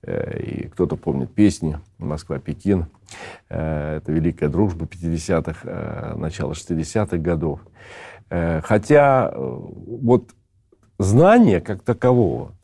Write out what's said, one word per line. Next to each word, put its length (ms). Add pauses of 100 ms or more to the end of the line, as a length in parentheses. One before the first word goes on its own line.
Э, 380
и 300
кто-то 260
помнит 400
песни 420 (200)
"Москва-Пекин". 880 (640)
Э, 480
это 160
великая 340
дружба 400
пятидесятых, 760
э, 520
начало 400
шестидесятых 640
годов. 380 (720)
Э, 340
хотя, 680
э, 60
вот 920 (680)
знания 640
как 220
такового 800